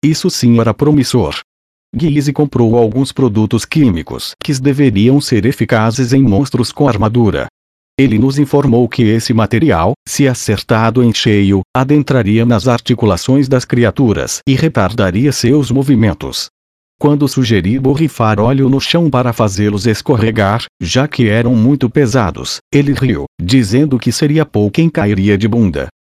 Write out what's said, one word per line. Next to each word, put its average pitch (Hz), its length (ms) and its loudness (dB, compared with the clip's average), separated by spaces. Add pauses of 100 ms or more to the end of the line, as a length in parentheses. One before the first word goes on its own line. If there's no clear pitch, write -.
Isso 156 280 0
sim 117 280 2
era 113 140 0
promissor. 127 680 0 (540)
Guise 147 380 -2
comprou 120 460 0
alguns 120 340 0
produtos 110 540 0
químicos 90 680 -2 (100)
que 147 120 -4
deveriam 131 680 2
ser 107 240 -2
eficazes 117 720 0
em 135 80 4
monstros 123 500 0
com 143 160 0
armadura. 107 600 0 (500)
Ele 123 200 2
nos 135 200 0
informou 135 500 2
que - 140 -2
esse 113 320 0
material, 110 580 0 (160)
se - 180 0
acertado 117 760 0
em 120 100 2
cheio, 101 480 2 (160)
adentraria 127 720 0
nas 117 200 0
articulações 120 800 0
das 131 200 -2
criaturas 107 720 0 (100)
e 135 60 2
retardaria 110 760 0
seus 127 380 0
movimentos. 120 760 0 (520)
Quando 147 300 2
sugeri 113 500 0
borrifar 131 640 0
óleo 131 300 2
no 135 100 2
chão 170 300 0
para 123 240 -2
fazê-los 104 520 -2
escorregar, 110 760 0 (160)
já 127 260 -2
que 120 220 0
eram 117 260 0
muito 120 360 2
pesados, 117 680 -2 (160)
ele 143 220 2
riu, 85 320 -2 (120)
dizendo 123 600 0
que 123 120 -2
seria 151 360 0
pouco 104 240 0
quem 165 180 0
cairia 104 480 0
de 101 100 0
bunda. 95 420 0 (120)